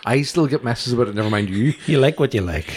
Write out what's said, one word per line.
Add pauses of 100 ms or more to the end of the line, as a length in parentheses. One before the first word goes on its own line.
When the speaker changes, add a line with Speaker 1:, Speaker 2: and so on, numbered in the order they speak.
Speaker 1:
I
still
get
messages
about
it,
never
mind
you. (140)
Speaker 2:
You
like
what
you
like.